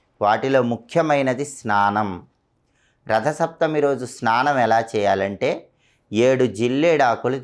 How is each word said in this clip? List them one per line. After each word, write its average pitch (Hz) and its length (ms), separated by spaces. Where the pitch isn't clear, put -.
వాటిలో 117 400
ముఖ్యమైనది 139 760
స్నానం. 104 520
రథసప్తమి 151 800
రోజు 135 200
స్నానం 127 500
ఎలా 113 140
చేయాలంటే 101 580
ఏడు 127 340
జిల్లేడాకులు 131 840